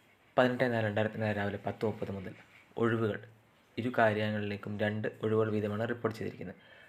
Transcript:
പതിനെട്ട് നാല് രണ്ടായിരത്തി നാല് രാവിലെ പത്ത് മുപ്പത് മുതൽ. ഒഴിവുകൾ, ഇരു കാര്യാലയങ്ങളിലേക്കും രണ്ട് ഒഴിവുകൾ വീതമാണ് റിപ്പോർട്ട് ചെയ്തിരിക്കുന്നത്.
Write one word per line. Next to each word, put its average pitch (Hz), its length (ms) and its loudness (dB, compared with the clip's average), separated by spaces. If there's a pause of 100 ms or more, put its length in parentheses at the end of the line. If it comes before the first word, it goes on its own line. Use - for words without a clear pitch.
(380)
പതിനെട്ട് 127 280 4
നാല് 117 200 2
രണ്ടായിരത്തി 107 360 0
നാല് 107 160 0
രാവിലെ 101 260 -2
പത്ത് 101 220 -2
മുപ്പത് 107 260 -4
മുതൽ. 98 220 -8 (440)
ഒഴിവുകൾ, 113 420 2 (580)
ഇരു 120 120 -2
കാര്യാലയങ്ങളിലേക്കും 107 880 0
രണ്ട് 107 280 0 (140)
ഒഴിവുകൾ 110 280 2
വീതമാണ് 107 400 0
റിപ്പോർട്ട് 113 280 -2
ചെയ്തിരിക്കുന്നത്. - 420 -8 (300)